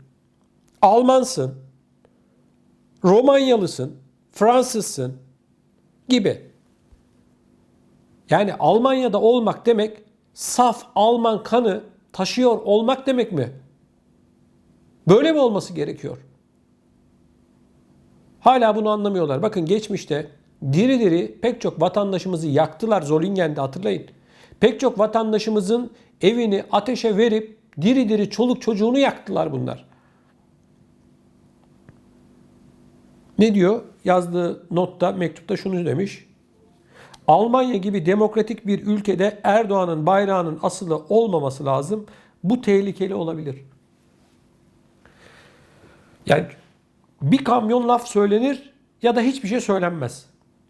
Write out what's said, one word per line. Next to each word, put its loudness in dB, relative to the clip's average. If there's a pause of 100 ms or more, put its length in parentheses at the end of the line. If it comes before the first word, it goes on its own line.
(840)
Almansın, 2 (1500)
Romanyalısın, 2 (360)
Fransızsın 0 (920)
gibi. -2 (1800)
Yani 2
Almanya'da 2
olmak 2
demek, 0 (320)
saf -2
Alman 2
kanı -2 (280)
taşıyor 0
olmak 0
demek -2
mi? -4 (1600)
Böyle 6
mi 2
olması 0
gerekiyor? -8 (2250)
Hala 4
bunu -2
anlamıyorlar. -2
Bakın -2
geçmişte -4 (420)
diri 2
diri 0
pek -2
çok -6
vatandaşımızı -2
yaktılar 0
Zolingen'de, -2
hatırlayın. -6 (540)
Pek 2
çok 0
vatandaşımızın -2 (300)
evini 0
ateşe -2
verip 0 (220)
diri 2
diri 0
çoluk -2
çocuğunu 0
yaktılar -2
bunlar. -8 (3500)
Ne 4
diyor? 2 (220)
Yazdığı 0
notta, -2
mektupta -6
şunu -4
demiş. -6 (1040)
"Almanya 2
gibi -4
demokratik 0
bir -2
ülkede -2
Erdoğan'ın 0
bayrağının 0
asılı -4 (120)
olmaması 0
lazım. -4 (380)
Bu 0
tehlikeli 0
olabilir." -8 (2500)
Yani 0 (760)
bir 2
kamyon 0
laf 0
söylenir -2 (280)
ya 2
da 2
hiçbir -2
şey -2
söylenmez. -4 (440)